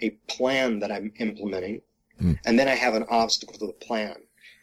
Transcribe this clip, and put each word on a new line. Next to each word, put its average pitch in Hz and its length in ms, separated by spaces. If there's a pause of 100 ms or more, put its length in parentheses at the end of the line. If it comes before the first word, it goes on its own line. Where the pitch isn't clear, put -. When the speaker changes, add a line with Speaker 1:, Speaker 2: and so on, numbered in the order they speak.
Speaker 1:
a 110 100 (160)
plan 127 540
that 101 100
I'm 104 280
implementing. 101 600 (380)
Speaker 2:
Hmm. 87 140 (120)
Speaker 1:
And 120 140
then 135 100
I 135 60
have 123 200
an 110 140
obstacle 113 500
to 107 80
the 98 60
plan. 107 440 (460)